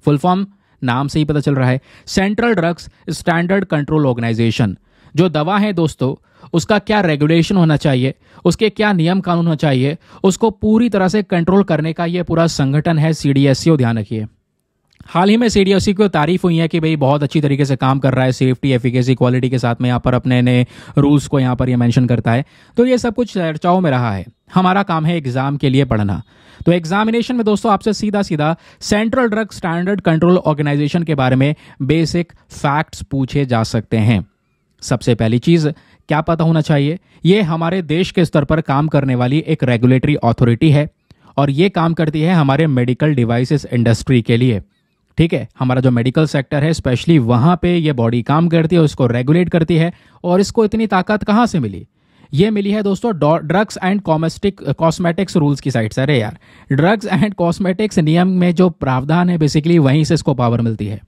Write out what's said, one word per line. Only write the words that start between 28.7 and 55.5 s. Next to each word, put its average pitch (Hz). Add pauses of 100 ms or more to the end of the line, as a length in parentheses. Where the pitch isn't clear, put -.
सेंट्रल 226
ड्रग 214
स्टैंडर्ड 180
कंट्रोल 170
ऑर्गेनाइजेशन 147
के 160
बारे 131
में 139 (300)
बेसिक 160 (180)
फैक्ट्स 151
पूछे 139
जा 117
सकते 113
हैं। 110 (580)
सबसे 127
पहली 113
चीज़ 165 (420)
क्या 156
पता 160
होना 160
चाहिए, 147 (260)
ये 196
हमारे 165
देश 160
के 190
स्तर -
पर 156
काम 147
करने 135
वाली 123
एक 151
रेगुलेटरी 123
अथॉरिटी 117
है 143 (480)
और 143
ये 165
काम 165
करती 156
है 170
हमारे 147
मेडिकल 127
डिवाइसेस 123
इंडस्ट्री 120
के 117
लिए। 120 (560)
ठीक 165
है, 139 (120)
हमारा 127
जो 127
मेडिकल 123
सेक्टर 143
है 160
स्पेशली 147
वहाँ 120
पे 175
ये 156
बॉडी 117
काम 160
करती 165
है, 170
उसको 143
रेगुलेट 139
करती 165
है 165 (320)
और 175
इसको 214
इतनी 220
ताकत 196
कहाँ 220
से 180
मिली? 98 (480)
ये 180
मिली 202
है 214
दोस्तों 202
डॉ-, 156
ड्रग्स 165
and 190
कॉस्मेटिक, 160
कॉस्मेटिक्स 165
रूल्स 143